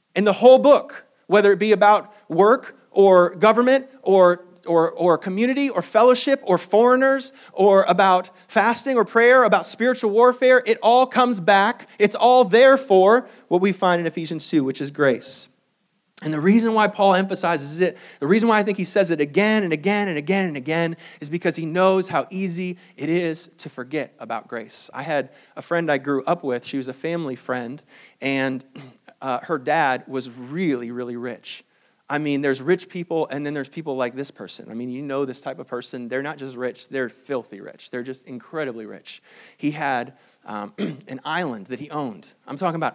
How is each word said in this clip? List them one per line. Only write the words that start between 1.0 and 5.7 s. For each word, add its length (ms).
whether 240
it 80
be 100
about 420
work 480
or 460
government 500
or, 420
or, 240
or 260
community 540